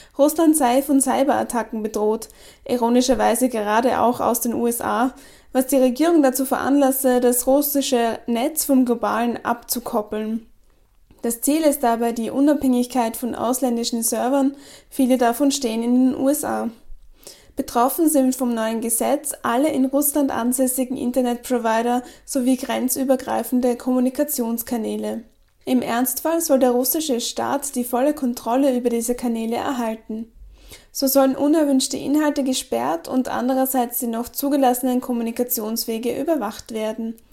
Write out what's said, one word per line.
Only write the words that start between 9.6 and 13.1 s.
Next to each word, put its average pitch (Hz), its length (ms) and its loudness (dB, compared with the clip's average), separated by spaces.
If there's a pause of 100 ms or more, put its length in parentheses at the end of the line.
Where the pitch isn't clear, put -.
Das 226 180 -4
Ziel 302 220 0
ist 294 180 2
dabei 233 300 0
die 226 180 -4
Unabhängigkeit 254 880 0